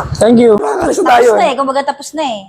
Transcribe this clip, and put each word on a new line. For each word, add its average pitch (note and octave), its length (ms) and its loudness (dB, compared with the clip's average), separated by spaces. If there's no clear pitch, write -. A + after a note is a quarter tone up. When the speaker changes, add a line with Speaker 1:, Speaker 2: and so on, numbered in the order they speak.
Speaker 1:
thank A3+ 160 4
you. A#3 160 4
Nakakalis - 480 -2
na - 80 0
tayo. A#3+ 160 4
Speaker 2:
Tapos G#3+ 160 2
na F4 80 2
eh. B3+ 80 -4
Kumbaga, C4+ 240 -2
tapos C#4 320 -8
na D#4 80 -6
eh. A#3 280 -6